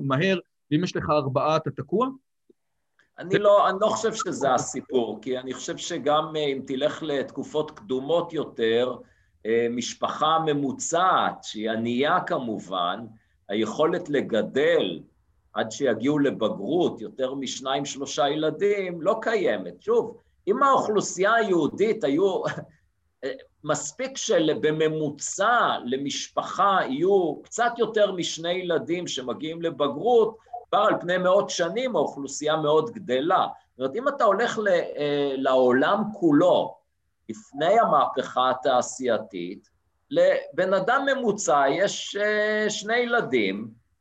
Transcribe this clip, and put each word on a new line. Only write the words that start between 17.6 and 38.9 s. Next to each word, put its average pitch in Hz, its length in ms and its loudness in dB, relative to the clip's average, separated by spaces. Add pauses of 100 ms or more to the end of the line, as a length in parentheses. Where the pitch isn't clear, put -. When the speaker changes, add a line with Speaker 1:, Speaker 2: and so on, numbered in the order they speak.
Speaker 2:
שלושה 139 440 -2
ילדים, 170 720 -2
לא 185 200 0
קיימת. 117 600 -2
שוב, 226 340 0 (320)
אם 240 140 2
האוכלוסייה 214 720 2
היהודית 202 720 2
היו, 165 400 2
<laughs> - 1200 -12
מספיק 240 520 -4
שבממוצע 156 1700 0
למשפחה 139 960 0 (100)
יהיו 175 540 2
קצת 233 360 -2
יותר 214 340 2
משני 170 400 -4
ילדים 170 540 -2
שמגיעים 139 560 -6
לבגרות, 165 760 2 (320)
כבר 196 120 2
על 208 200 2
פני 175 180 -2
מאות 185 320 2
שנים 202 460 -2
האוכלוסייה 147 600 -2
מאוד 156 340 2
גדלה. 127 560 0 (300)
זאת - 20 -20
אומרת, 135 180 -4
אם 262 120 -2
אתה 269 160 0
הולך 220 340 2
ל-, 214 100 0
אה, 143 680 0
לעולם 135 640 4 (120)
כולו, 151 600 4 (540)
לפני 156 520 2
המהפכה 131 720 2
התעשייתית, 117 1160 -2 (420)